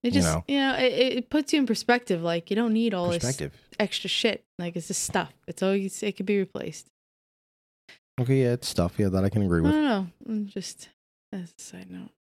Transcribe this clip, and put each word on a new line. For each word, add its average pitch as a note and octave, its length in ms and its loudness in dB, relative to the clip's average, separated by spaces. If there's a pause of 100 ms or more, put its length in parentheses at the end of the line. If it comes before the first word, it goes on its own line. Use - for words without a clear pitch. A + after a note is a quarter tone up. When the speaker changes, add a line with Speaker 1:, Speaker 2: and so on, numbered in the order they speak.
Speaker 1:
It A#3+ 100 2
Speaker 2:
You F#2+ 80 6
Speaker 1:
just, D#2+ 120 4
Speaker 2:
know? E2 140 -2
Speaker 1:
you C#4 120 0
know, C4+ 160 2
it, B3+ 160 2
it, B3+ 280 2
it B3 100 -8
puts D4+ 240 2
you D#4 60 4
in C4+ 60 4
perspective. A#3 560 2
Like, E3+ 280 -2
you G3+ 80 0
don't A3+ 160 2
need A3+ 200 2
all F3 180 0
Speaker 2:
Perspective. C#3+ 420 -2
Speaker 1:
this - 260 -20
extra G3 300 -2
shit. - 340 -2 (140)
Like, F3 180 -6
it's E3+ 140 -8
just - 140 -4
stuff. - 280 -2 (160)
It's F3 160 -6
always, G3 400 0
it G3+ 140 -4
could G3 80 -4
be G3+ 120 2
replaced. - 500 -6 (1300)
Speaker 2:
Okay, C3 240 2
yeah, A#2+ 100 2
it's - 140 -6
stuff. - 300 0
Yeah, G2+ 120 2
that F#2 140 2
I G2+ 60 2
can G#2 140 0
agree E2+ 180 4
with. E2+ 100 4
Speaker 1:
I D4+ 40 4
don't D#4 100 2
know. G3 220 0 (200)
I'm G#3+ 200 -4
just, - 420 -12 (420)
that's F3+ 260 -10
a - 40 -20
side F#3 280 -18
note. F#3 200 -14 (120)